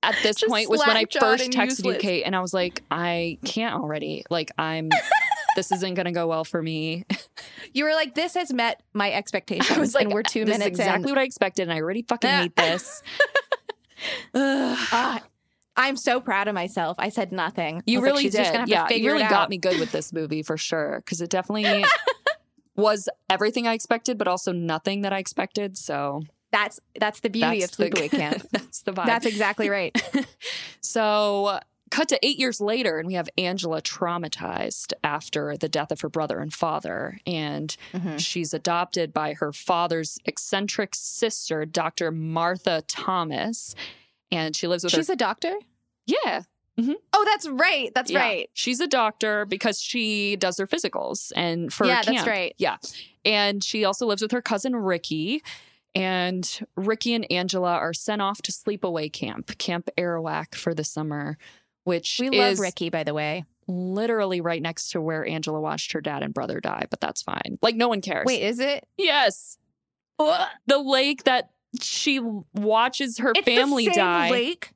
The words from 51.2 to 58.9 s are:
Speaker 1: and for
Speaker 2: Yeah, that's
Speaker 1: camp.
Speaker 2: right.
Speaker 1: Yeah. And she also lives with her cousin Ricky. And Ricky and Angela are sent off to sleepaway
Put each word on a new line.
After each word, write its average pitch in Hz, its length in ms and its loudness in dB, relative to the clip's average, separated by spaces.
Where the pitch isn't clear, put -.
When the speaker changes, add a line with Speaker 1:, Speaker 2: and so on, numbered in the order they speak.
Speaker 1:
and 170 360 0
for - 140 2
Speaker 2:
Yeah, 247 160 6
that's - 80 0
Speaker 1:
camp. 254 180 2
Speaker 2:
right. 196 300 -2
Speaker 1:
Yeah. 139 200 0
And 202 400 2
she 214 220 0
also 202 220 0
lives 202 160 0
with 214 80 -2
her 240 100 0
cousin 233 340 -2
Ricky. 185 680 -2
And 185 560 0
Ricky 220 380 0
and 226 180 -2
Angela 180 440 0
are 170 180 0
sent 208 300 -2
off 196 200 -2
to - 80 -6
sleepaway 170 640 -4